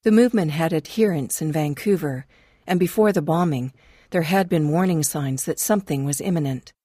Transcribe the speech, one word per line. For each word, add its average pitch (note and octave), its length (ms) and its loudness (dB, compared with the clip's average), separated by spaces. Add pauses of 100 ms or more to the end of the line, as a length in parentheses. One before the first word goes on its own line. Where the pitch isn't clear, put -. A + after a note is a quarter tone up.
The A3 80 4
movement A3 400 4
had D#3+ 200 0
adherents D#3+ 680 -2
in D3+ 100 -2
Vancouver, D3 760 -2 (380)
and F3+ 140 0
before G#3 320 2
the F#3+ 100 0
bombing, D#3 520 0 (380)
there F3+ 100 0
had F3+ 260 0
been D#3 220 2
warning E3+ 340 2
signs C3+ 420 -4
that - 140 -6
something E3+ 460 -2
was D3 160 -4
imminent. C#3+ 500 -4 (140)